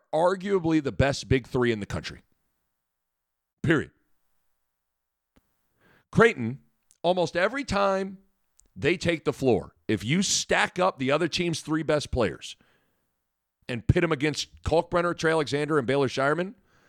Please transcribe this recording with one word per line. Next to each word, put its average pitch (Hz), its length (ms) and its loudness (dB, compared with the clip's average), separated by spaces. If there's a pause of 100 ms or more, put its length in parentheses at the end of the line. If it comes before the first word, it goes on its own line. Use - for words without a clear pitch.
(120)
arguably 175 720 2
the 131 100 -4
best 131 360 0
big 131 180 2
three 123 260 0
in 107 80 -4
the 98 60 -8
country. - 340 -10 (1400)
Period. 131 300 0 (2250)
Creighton, 139 460 4 (420)
almost 175 360 0
every 220 280 -2
time 196 540 -2 (580)
they 147 220 0
take 165 260 -2
the 147 80 0
floor, 107 420 0 (140)
if 107 160 0
you 147 160 0
stack 190 580 0
up 185 200 0
the 131 120 -2
other 156 180 0
team's 165 320 -4
three 160 220 -4
best 147 280 -2
players 98 460 -4 (1120)
and 120 200 -8
pit 175 180 4
'em 165 80 2
against 143 520 -4
Kalkbrenner, 170 520 0
Trey 160 160 0
Alexander, 147 460 0
and 123 80 -2
Baylor 135 220 2
Scheierman, 156 460 -2 (340)